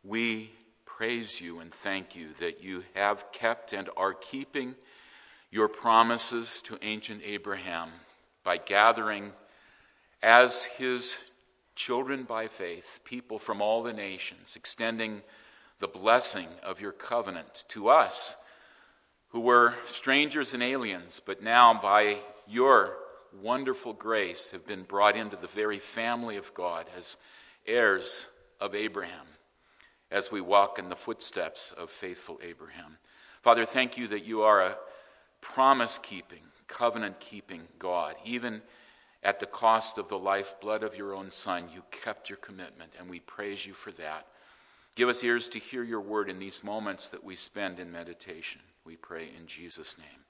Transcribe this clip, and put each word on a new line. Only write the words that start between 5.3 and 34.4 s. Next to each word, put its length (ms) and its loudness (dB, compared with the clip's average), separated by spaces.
your 160 2
promises 960 2
to 180 -14
ancient 420 -8
Abraham 640 -8
by 140 2
gathering 760 4
as 420 8
his 540 -4
children 480 -2
by 240 -6
faith, 560 -10
people 340 -12
from 240 -4
all 220 2
the 100 -6
nations, 640 -10
extending 680 -6
the 100 -6
blessing 600 2
of 180 -8
your 120 -8
covenant 760 -6
to 220 0
us, 480 4
who 120 -6
were 360 8
strangers 680 0
and 80 -2
aliens, 600 -4
but 200 -8
now 360 10
by 380 6
your 500 6
wonderful 520 -4
grace 580 -2
have 160 -14
been 160 -10
brought 320 6
into 200 -6
the 120 -12
very 320 -4
family 580 -6
of 160 -14
God 320 -6
as 220 -10
heirs 640 2
of 140 -6
Abraham, 500 -6
as 200 -2
we 80 -6
walk 380 4
in 120 -10
the 60 -8
footsteps 760 -8
of 180 -14
faithful 540 -14
Abraham. 560 -20
Father, 240 8
thank 320 -2
you 120 -6
that 140 -4
you 200 -2